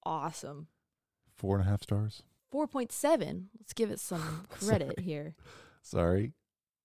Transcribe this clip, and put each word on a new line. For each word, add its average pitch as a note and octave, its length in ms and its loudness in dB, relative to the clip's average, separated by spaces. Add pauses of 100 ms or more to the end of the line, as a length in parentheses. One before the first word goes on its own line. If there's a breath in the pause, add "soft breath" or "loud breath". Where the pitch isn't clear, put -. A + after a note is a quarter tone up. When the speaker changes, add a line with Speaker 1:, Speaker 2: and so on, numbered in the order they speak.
Speaker 1:
awesome. D#3 640 -6 (680)
Speaker 2:
Four G2 240 2
and F#2+ 80 4
a F#2+ 40 4
half G2+ 140 2
stars. G#2+ 400 -2 (280)
Speaker 1:
Four D4 160 0
point B3 240 -4
seven. G3 680 2
Let's - 160 -18
give A3 160 2
it G3+ 120 -6
some D#3+ 460 -4
Speaker 2:
<laughs> - 20 -20
Speaker 1:
credit F#3+ 480 2
Speaker 2:
Sorry. F#3 80 -6
Speaker 1:
here. D#3 300 -6 (460 loud breath)
Speaker 2:
Sorry. F#2 520 2 (520)